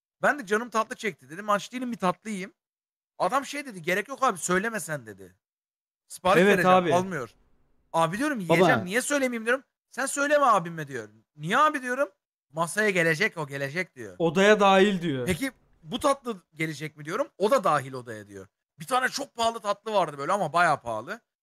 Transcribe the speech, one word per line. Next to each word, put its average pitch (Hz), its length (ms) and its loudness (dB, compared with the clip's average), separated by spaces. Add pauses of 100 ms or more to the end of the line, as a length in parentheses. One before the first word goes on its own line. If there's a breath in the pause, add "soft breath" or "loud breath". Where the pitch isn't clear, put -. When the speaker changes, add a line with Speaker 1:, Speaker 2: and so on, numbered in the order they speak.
(220)
Speaker 1:
Ben 254 180 0
de 240 60 -12
canım 214 240 -2
tatlı 226 260 -2
çekti. 151 340 -10
Dedim 196 200 -14
aç 202 240 -2
değilim, 247 180 -6
bir 220 60 -8
tatlı 185 320 -4
yiyeyim. 196 240 -8 (680)
Adam 240 260 0
şey 285 200 -10
dedi, 196 160 -14
"Gerek 180 260 -2
yok 269 160 -6
abi, 233 140 2
söyleme 196 420 -2
sen." 151 260 -10
dedi. 95 300 -20 (720)
"Sipariş 180 360 2
Speaker 2:
Evet 202 100 6
Speaker 1:
vereceğim, 185 240 6
Speaker 2:
abi. 175 160 4
Speaker 1:
almıyor." 175 360 -2 (640)
Abi 165 240 2
diyorum, 247 320 -4
Speaker 3:
Baba. 175 80 4
Speaker 1:
"Yiyeceğim, 220 280 4
niye 202 160 -2
söylemeyeyim?" 254 440 -2
diyorum. 254 180 -2 (280)
"Sen 262 140 -6
söyleme 285 400 2
abime." 170 420 0
diyor. 117 220 -10 (260)
"Niye 160 220 -2
abi?" 302 240 2
diyorum. 254 280 -2 (440)
"Masaya 170 360 0
gelecek, 175 480 0
o 151 100 -6
gelecek." 139 480 -8
diyor. 104 240 -14
Speaker 2:
Odaya 190 400 6
dahil 196 420 6
diyor. 135 240 -2
Speaker 1:
"Peki 190 260 -2 (320)
bu 175 160 -8
tatlı 262 380 -2 (180)
gelecek 151 420 -8
mi?" 147 80 -14
diyorum. 220 220 -4 (100)
"O 202 140 2
da 254 120 2
dahil 139 300 0
odaya." 113 340 -12
diyor. 98 200 -16 (320)
Bir 156 80 -14
tane 254 220 0
çok - 260 -10
pahalı 233 240 -2
tatlı 208 340 -6
vardı 160 240 2
böyle 143 140 -4
ama 185 220 -2
bayağı 165 280 2
pahalı. 120 400 -8 (220)